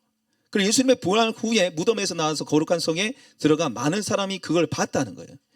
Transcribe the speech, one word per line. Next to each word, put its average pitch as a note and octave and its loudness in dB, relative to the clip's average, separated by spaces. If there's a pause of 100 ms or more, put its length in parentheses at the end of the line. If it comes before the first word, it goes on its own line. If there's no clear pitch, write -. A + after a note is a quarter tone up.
(500)
그리고 G3 2
예수님의 B3+ 4
부활 A3 2
후에 G#3+ 0
무덤에서 G3 -2
나와서 D#3 -2
거룩한 D#3+ 2
성에 F3+ -2 (260)
들어가 D3+ 2
많은 C#3+ -2
사람이 G3 -4
그걸 D#3+ 0
봤다는 E3+ -4
거예요. - -18 (260)